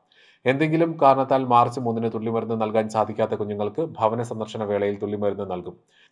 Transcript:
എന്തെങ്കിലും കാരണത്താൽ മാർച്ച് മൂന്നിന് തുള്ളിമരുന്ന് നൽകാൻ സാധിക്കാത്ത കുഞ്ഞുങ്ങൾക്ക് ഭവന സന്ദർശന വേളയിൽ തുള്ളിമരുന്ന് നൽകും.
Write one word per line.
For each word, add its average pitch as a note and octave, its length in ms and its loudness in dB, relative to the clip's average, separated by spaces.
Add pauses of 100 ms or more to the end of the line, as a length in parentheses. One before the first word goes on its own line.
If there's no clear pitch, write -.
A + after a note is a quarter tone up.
(460)
എന്തെങ്കിലും D#3+ 560 2
കാരണത്താൽ C3+ 420 4
മാർച്ച് A#2+ 360 4
മൂന്നിന് A#2 340 -2
തുള്ളിമരുന്ന് A2+ 460 -2
നൽകാൻ A2 280 0
സാധിക്കാത്ത A2 460 0
കുഞ്ഞുങ്ങൾക്ക് G#2 480 -4
ഭവന A#2 400 0
സന്ദർശന A2 420 -6
വേളയിൽ G2+ 340 0
തുള്ളിമരുന്ന് G2+ 520 -4
നൽകും. - 260 -8 (360)